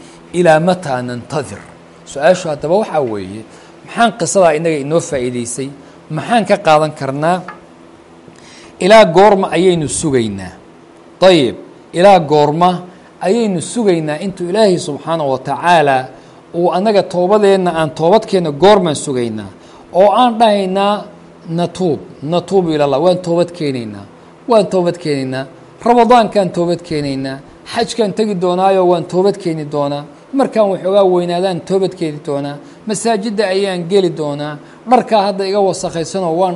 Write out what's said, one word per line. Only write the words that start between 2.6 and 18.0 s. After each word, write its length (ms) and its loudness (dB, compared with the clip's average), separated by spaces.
waxaa 260 -2
weeye, 400 -6
maxaan 340 0
qisadaa 380 2
innaga 200 -2
inoo 220 -2
faa'iidaysay? 720 -6
Maxaan 360 -2
ka 120 0
qaadan 340 2
karnaa? 500 -4
Ilaa 260 6
goorma 460 4
ayaynu 360 2
sugaynaa? 640 -4
Dayib, 340 4
ilaa 260 6
goorma 500 2
ayaynu 400 0
sugaynaa 580 -2
intuu 300 -8
Ilaahay 280 2
subxaanahu 540 -4
wa 80 -2
tacaala 580 2
uu 180 0
annaga 320 2
toobadeenna 680 2
aan 200 -2
toobadkeenna 600 0